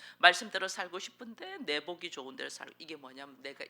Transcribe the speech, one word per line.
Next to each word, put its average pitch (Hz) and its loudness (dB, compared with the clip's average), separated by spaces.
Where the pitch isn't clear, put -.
말씀대로 190 8
살고 185 -4
싶은데 330 -10
내 151 -2
보기 175 -6
좋은 131 -10
대로 135 -6
살고. - -12
이게 156 -12
뭐냐면 135 -16
내가 139 -10